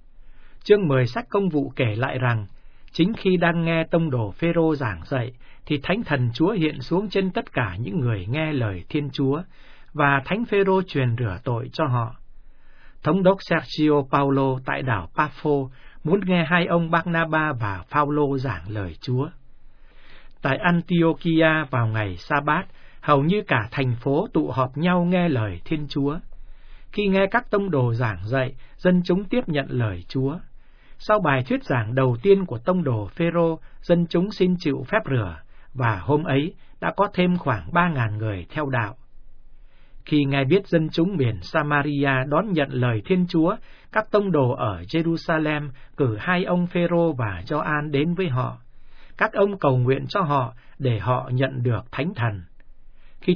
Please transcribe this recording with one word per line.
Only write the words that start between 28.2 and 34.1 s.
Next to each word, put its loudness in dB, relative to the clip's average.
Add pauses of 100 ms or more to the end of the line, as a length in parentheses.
dạy, -2 (220)
dân 4
chúng 0
tiếp -2
nhận 0
lời -2
Chúa. -2 (600)
Sau 2
bài 4
thuyết 0
giảng 0
đầu 4
tiên 6
của -6
tông 0
đồ 0
Phêrô, 0 (220)
dân 4
chúng 0